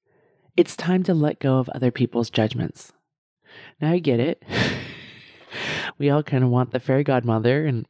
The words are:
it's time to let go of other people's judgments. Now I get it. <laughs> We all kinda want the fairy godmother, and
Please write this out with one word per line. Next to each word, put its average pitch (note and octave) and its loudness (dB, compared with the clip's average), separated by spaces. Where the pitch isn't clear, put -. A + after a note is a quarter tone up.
it's - 2
time F#3 0
to F#3 0
let D3+ 0
go C3 2
of B2+ -4
other B2 0
people's A#2+ -2
judgments. - -4
Now D#3 0
I F3+ 2
get C3+ 2
it. D3 -2
<laughs> - -10
We C#3+ 2
all D3 2
kinda B2+ 2
want B2 2
the B2+ -2
fairy C3+ 0
godmother, B2 2
and A#2+ -4